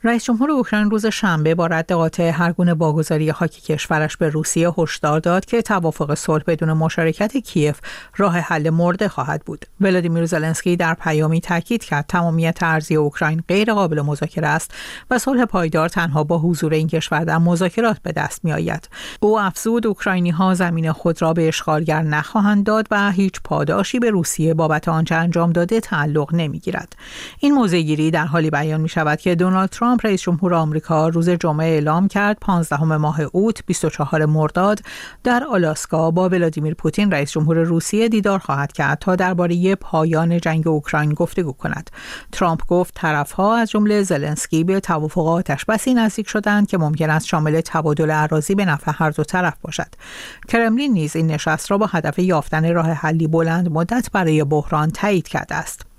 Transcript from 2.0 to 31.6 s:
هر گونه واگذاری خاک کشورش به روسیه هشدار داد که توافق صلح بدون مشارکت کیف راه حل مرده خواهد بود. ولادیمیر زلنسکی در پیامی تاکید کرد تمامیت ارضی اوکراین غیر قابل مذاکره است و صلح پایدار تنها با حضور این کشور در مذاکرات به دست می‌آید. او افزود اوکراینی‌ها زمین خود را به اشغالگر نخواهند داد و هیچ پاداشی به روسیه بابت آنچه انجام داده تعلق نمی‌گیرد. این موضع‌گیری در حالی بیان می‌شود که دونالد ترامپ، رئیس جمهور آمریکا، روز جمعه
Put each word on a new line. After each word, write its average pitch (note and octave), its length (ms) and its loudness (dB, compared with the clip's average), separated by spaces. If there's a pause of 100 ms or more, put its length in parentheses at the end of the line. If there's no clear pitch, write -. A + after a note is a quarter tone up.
هر E3+ 240 0
گونه F3 220 2
واگذاری D#3 580 0
خاک E3 180 -2
کشورش D3+ 640 -2
به E3 120 0
روسیه D#3 500 0
هشدار D#3 420 0
داد F3 240 0
که A#3 180 0
توافق E3 520 -2
صلح D#3 320 -2
بدون D#3+ 260 0
مشارکت D#3+ 640 0
کیف D3+ 440 0 (360)
راه G3 220 2
حل E3 320 0
مرده F3 380 2
خواهد D3+ 380 -4
بود. - 180 -12 (160)
ولادیمیر F3 460 2
زلنسکی D#3+ 500 0
در E3 180 0
پیامی D#3 460 2
تاکید F3+ 440 -2
کرد D3 240 -2
تمامیت E3 540 0
ارضی D#3+ 340 0
اوکراین D#3 520 0
غیر G#3+ 260 2
قابل D#3+ 260 0
مذاکره D3 480 -2
است D#3 260 -2 (360)
و B3+ 80 2
صلح B3+ 260 2
پایدار E3 440 0
تنها D#3 360 0
با E3 140 0
حضور D#3+ 360 0
این D#3 140 2
کشور D#3 360 -2
در E3 140 0
مذاکرات F3 640 2
به - 100 -6
دست - 320 -6
می‌آید. D#3+ 440 -2 (320)
او G#3+ 200 2
افزود A3 460 -2
اوکراینی‌ها F#3 680 0
زمین E3 380 0
خود E3+ 300 -2
را D#3+ 100 2
به E3 160 2
اشغالگر D#3 540 0
نخواهند G3 640 2
داد A3 240 0
و G3+ 200 2
هیچ F#3+ 240 0 (100)
پاداشی D#3+ 540 0
به A#3+ 120 2
روسیه E3 440 0
بابت D#3 340 0
آنچه E3 260 0
انجام E3+ 380 2
داده F3 280 2
تعلق D3+ 540 -2
نمی‌گیرد. E3 580 -4 (460)
این C#4+ 160 4
موضع‌گیری D#3+ 560 2
در D#3+ 160 0
حالی D#3 240 0
بیان D#3 300 -2
می‌شود D#3 400 0
که F3+ 140 2
دونالد F#3 340 2
ترامپ، A#3+ 260 0 (100)
رئیس G3+ 180 0
جمهور F3 320 0
آمریکا، D#3 540 0
روز E3+ 220 2
جمعه D#3+ 360 0